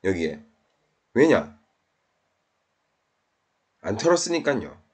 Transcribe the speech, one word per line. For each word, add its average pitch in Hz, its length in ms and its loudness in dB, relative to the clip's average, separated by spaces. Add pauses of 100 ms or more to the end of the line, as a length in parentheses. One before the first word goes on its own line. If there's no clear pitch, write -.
여기에. 80 360 -2 (720)
왜냐? 123 440 2 (2250)
안 101 160 -6
털었으니까요. 160 800 0 (160)